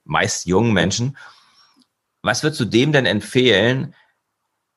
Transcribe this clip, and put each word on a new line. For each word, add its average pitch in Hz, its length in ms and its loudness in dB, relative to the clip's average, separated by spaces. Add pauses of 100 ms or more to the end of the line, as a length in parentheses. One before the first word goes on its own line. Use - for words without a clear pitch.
meist 80 400 -4
jungen 113 280 0
Menschen. 101 440 -2 (1040)
Was 107 200 -2
würdest 151 180 -2
du 120 40 2
dem 120 260 2
denn 135 140 2
empfehlen, 117 880 0 (840)